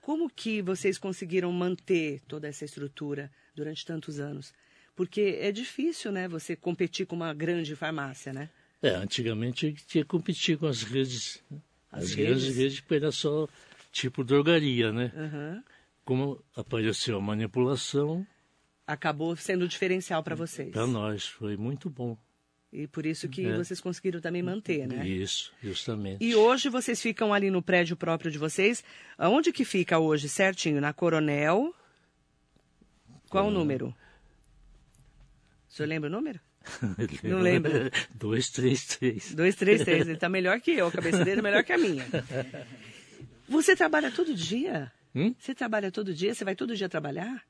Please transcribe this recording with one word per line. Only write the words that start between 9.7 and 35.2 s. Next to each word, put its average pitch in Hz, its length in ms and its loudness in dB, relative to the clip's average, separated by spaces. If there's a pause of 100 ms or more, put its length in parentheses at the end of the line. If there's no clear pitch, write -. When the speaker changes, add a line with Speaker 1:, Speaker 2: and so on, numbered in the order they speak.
Speaker 2:
tinha 156 160 2
que - 60 -6
competir 165 480 0
com 156 100 -2
as 117 160 -2
redes, 123 580 -4 (500)
Speaker 1:
As - 140 -8
Speaker 2:
as 87 100 -4
grandes 127 280 2
Speaker 1:
redes? 135 140 0
Speaker 2:
redes, 135 240 0
porque - 140 0
era 151 160 2
só 151 360 0 (440)
tipo 131 320 -2
drogaria, 139 680 6
né? 120 240 -2
Speaker 1:
Aham. 156 480 -8 (400)
Speaker 2:
Como 131 400 -2 (120)
apareceu 110 600 -2
a 95 40 -2
manipulação, 127 1040 0 (600)
Speaker 1:
Acabou 156 520 -2
sendo 185 280 0
um - 20 0
diferencial 180 560 -2
pra 160 120 -6
vocês. 156 360 -8
Speaker 2:
pra 110 140 0
nós, 107 400 -2
foi 104 300 -6
muito 135 340 -4
bom. 120 280 -6 (560)
Speaker 1:
E 147 140 -8
por 151 180 -6
isso 156 240 -4
que 180 160 -4
Speaker 2:
É. 180 120 2
Speaker 1:
vocês 175 220 -4
conseguiram 180 400 -4
também 170 240 -2
manter, 180 440 -2
né? 123 200 -4
Speaker 2:
Isso, 95 460 -4 (100)
justamente. 101 600 -4
Speaker 1:
E 233 120 2
hoje 240 340 6
vocês 240 320 -2
ficam 214 320 2
ali 196 160 4
no 185 120 2
prédio 175 340 4
próprio 165 360 -2
de 151 60 -6
vocês. 190 460 2 (340)
Aonde 285 360 4
que 269 120 0
fica 175 340 2
hoje, 156 280 2
certinho? 180 540 2
Na 147 120 0
Coronel? 160 800 2 (1600)
Qual 196 160 4
o - 20 2
Speaker 2:
Coronel. 208 120 2
Speaker 1:
número? 131 360 0 (1700)